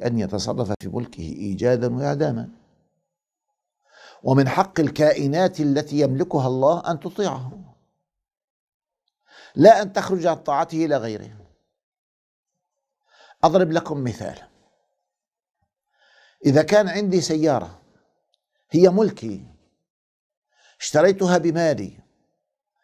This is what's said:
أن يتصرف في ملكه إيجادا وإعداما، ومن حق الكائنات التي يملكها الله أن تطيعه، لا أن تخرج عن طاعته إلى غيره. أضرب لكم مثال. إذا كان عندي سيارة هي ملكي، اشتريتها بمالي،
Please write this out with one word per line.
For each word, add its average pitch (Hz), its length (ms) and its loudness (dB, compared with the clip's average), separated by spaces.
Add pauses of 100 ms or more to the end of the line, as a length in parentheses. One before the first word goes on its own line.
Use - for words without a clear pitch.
أن 117 140 -2
يتصرف 101 600 -4
في 98 80 -12
ملكه 107 340 -10
إيجادا 107 720 -2
وإعداما، 143 540 -4 (1700)
ومن 131 260 2
حق - 300 -2
الكائنات 151 800 0
التي 147 400 -2
يملكها 135 480 0
الله 139 440 0
أن 151 80 -4
تطيعه، 170 760 -8 (1800)
لا 196 260 8
أن 196 120 -8
تخرج 190 320 -2
عن 165 100 2
طاعته 160 500 -2
إلى 147 120 0
غيره. 110 400 -8 (2000)
أضرب 165 280 2
لكم 156 320 -4
مثال. 104 340 -8 (2000)
إذا 143 180 4
كان 202 240 4
عندي 185 340 0
سيارة 151 600 -2 (880)
هي 180 180 8
ملكي، 175 560 -2 (1300)
اشتريتها 180 580 2
بمالي، 160 640 -2 (840)